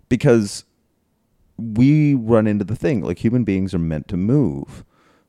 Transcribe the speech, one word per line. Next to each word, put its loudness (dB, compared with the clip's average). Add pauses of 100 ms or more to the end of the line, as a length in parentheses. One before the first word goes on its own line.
Because 2 (920)
we 2
run 2
into -2
the -8
thing, -2
like, -6
human 0
beings -2
are -2
meant -4
to -4
move, -2 (460)